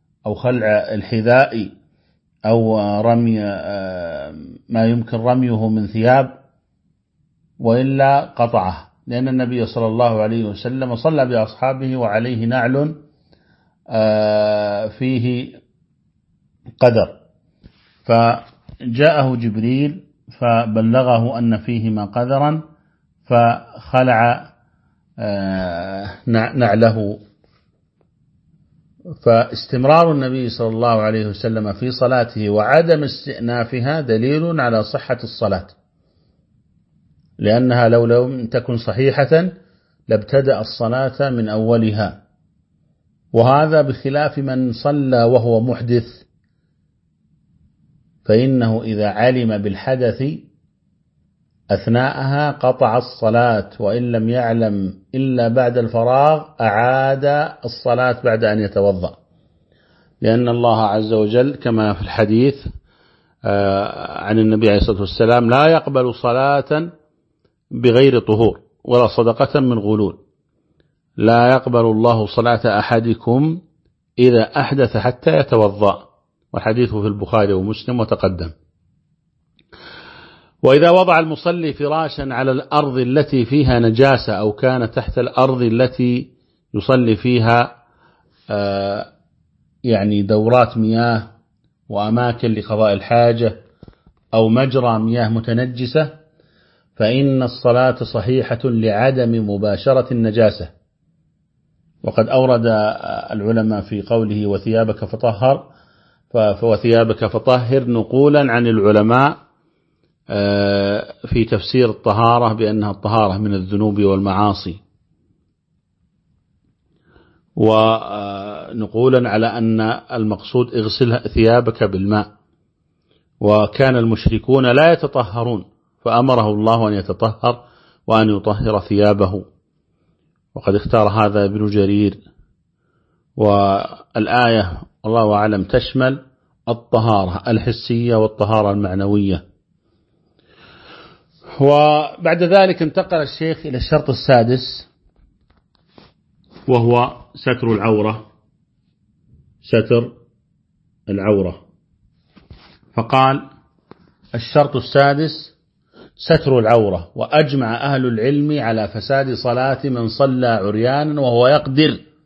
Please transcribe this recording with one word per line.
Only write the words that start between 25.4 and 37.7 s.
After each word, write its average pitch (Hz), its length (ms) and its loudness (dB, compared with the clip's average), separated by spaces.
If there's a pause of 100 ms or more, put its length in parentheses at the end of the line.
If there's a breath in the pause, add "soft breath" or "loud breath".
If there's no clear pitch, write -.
نع-، 113 260 0
نعله. 110 640 0 (2000)
فاستمرار 131 880 2
النبي 131 360 -4
صلى 113 200 -4
الله 113 320 0
عليه 107 260 -2
وسلم 107 460 -4
في 123 180 -6
صلاته 117 600 -2
وعدم 147 540 2
استئنافها 123 960 -6
دليل 143 600 0
على 117 220 0
صحة 123 420 -6
الصلاة، 98 420 -4 (1700)
لأنها 120 500 2